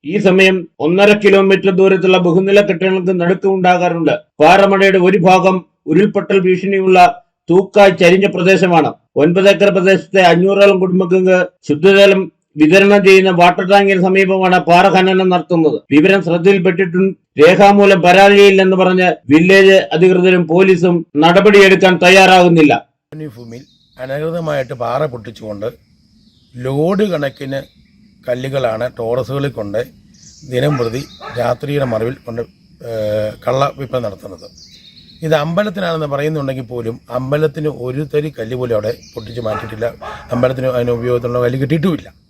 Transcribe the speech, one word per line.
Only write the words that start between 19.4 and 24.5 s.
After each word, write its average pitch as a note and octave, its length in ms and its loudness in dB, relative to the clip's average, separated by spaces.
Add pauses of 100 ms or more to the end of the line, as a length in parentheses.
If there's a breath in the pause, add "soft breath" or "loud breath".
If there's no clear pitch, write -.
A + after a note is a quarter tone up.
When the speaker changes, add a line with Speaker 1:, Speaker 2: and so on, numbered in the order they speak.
Speaker 1:
അധികൃതരും F3+ 540 2
പോലീസും F3 580 0 (120)
നടപടിയെടുക്കാൻ F#3 840 4
തയ്യാറാകുന്നില്ല. F3+ 680 4 (640)
Speaker 2:
ഭൂമിയിൽ A#2+ 280 -20 (340)
അനധികൃതമായിട്ട് D3 760 -6